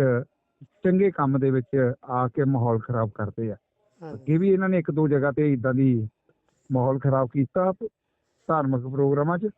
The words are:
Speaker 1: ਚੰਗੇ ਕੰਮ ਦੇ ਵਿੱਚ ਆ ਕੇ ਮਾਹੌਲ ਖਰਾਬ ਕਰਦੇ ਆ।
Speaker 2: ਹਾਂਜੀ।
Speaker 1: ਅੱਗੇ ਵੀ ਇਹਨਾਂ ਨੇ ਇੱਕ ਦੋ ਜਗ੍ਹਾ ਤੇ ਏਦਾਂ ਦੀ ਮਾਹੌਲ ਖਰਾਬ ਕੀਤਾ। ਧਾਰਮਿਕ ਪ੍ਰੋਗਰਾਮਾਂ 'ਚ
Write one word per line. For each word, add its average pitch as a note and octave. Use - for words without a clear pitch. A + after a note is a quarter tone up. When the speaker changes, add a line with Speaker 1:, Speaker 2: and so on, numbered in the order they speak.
Speaker 1:
ਚੰਗੇ F#3
ਕੰਮ C#3
ਦੇ C3+
ਵਿੱਚ B2+
ਆ B2+
ਕੇ C#3+
ਮਾਹੌਲ A#2+
ਖਰਾਬ A2+
ਕਰਦੇ G#2+
ਆ। G2
Speaker 2:
ਹਾਂਜੀ। D#3
Speaker 1:
ਅੱਗੇ C3
ਵੀ F#3+
ਇਹਨਾਂ F#3+
ਨੇ F#3
ਇੱਕ D#3+
ਦੋ D#3
ਜਗ੍ਹਾ C#3+
ਤੇ D3
ਏਦਾਂ B2+
ਦੀ B2
ਮਾਹੌਲ C3
ਖਰਾਬ C3
ਕੀਤਾ। F3+
ਧਾਰਮਿਕ C3+
ਪ੍ਰੋਗਰਾਮਾਂ C#3+
'ਚ F#3+